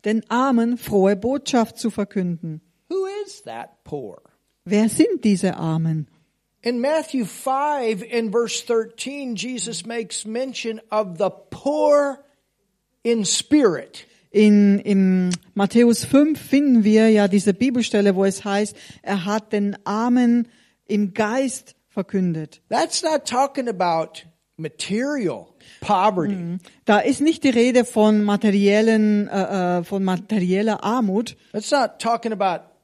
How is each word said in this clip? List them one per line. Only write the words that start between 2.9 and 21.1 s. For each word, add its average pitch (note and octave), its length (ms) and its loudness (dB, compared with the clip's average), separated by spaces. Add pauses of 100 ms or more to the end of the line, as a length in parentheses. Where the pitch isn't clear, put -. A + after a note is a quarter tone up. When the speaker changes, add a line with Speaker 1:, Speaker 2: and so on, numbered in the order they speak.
Speaker 2:
is - 180 -20
that - 400 -14
poor? B2+ 380 -12 (420)
Speaker 1:
Wer G#3 240 2
sind D#4+ 360 0
diese G3 340 2
Armen? D#3+ 500 -2 (540)
Speaker 2:
In A#3+ 180 -4
Matthew C#4+ 460 -2
five C4 760 -4
in A3+ 300 -4
verse A#3 340 -2
thirteen, A#3+ 680 -4
Jesus A#3 500 -8
makes A3+ 400 -10
mention A#3 540 -6 (100)
of G3+ 280 -4
the F#3+ 120 0 (200)
poor D4 720 0 (840)
in A3+ 220 0
spirit. - 840 0 (240)
Speaker 1:
In, G#3 480 6
im F#3 520 2 (220)
Matthäus A3+ 520 2
fünf D4 340 4
finden C4+ 440 2
wir A3 260 6
ja G#3 180 4
diese G3 260 2
Bibelstelle, A3 640 0
wo F#3+ 80 0
es G3 220 -2
heißt, G#3 300 -4 (260)
er F#3 240 -4
hat G#3+ 260 -4
den G3+ 340 -2
Armen A#3+ 640 2 (380)
im G3+ 280 -2